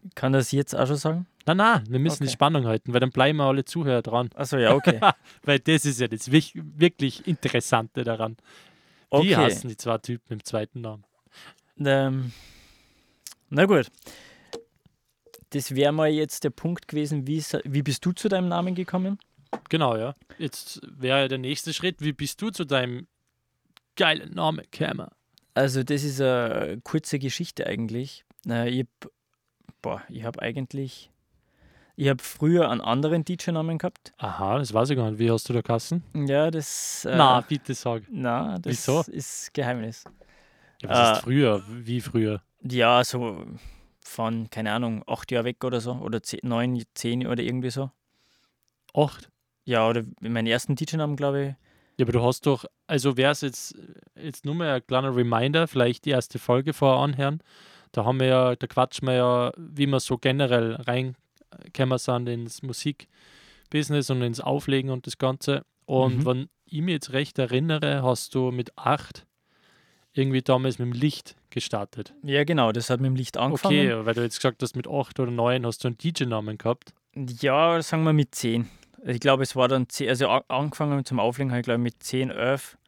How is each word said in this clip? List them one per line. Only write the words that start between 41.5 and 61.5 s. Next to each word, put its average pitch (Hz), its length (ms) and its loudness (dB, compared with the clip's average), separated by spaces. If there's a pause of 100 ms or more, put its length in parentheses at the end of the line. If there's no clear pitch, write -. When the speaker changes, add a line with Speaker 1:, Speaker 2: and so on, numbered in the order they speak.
Speaker 2:
Wie 117 320 -6
früher? 107 400 -2 (200)
Speaker 1:
Ja, 123 400 4
so 117 440 -4 (560)
von, 113 480 -4
keine 110 220 -4
Ahnung, 113 340 -4
acht - 260 -8
Jahre 117 140 0
weg 123 180 -6
oder 123 160 -2
so. 120 140 -6
Oder 110 280 -6
zehn, - 200 -10
neun, 120 400 -2 (120)
zehn 120 320 -4
oder 120 160 -2
irgendwie 123 280 -4
so. 131 200 -6 (1040)
Speaker 2:
Acht? - 360 0 (340)
Speaker 1:
Ja, 113 220 2
oder 117 160 2 (180)
meinen 113 260 -2
ersten 120 300 0
D-J-Namen, 151 400 -4
glaub 139 180 0
ich. 139 140 -2 (500)
Speaker 2:
Ja, 131 60 4
aber 117 80 0
du 120 100 4
hast 123 240 2
doch, 139 180 2 (220)
also 135 320 2
wär's 139 240 4
jetzt, - 320 -8 (400)
jetzt - 320 -12
nur 143 80 -4
mal 165 220 -2
ein 123 100 -4
kleiner 131 280 0
Reminder, 123 540 2
vielleicht 123 380 2
die 147 40 0
erste 127 280 0
Folge 135 340 2
vorher 135 300 4
anhören. 143 400 -2 (500)
Da 110 140 -2
haben 131 140 2
wir 131 80 4
ja, 127 280 4
da 127 100 -8
quatschen 131 420 0
wir 127 60 2
ja, 123 440 2
wie 156 280 -2
wir 139 140 2
so - 160 -2
generell 123 600 2
reingekommen 127 1200 -4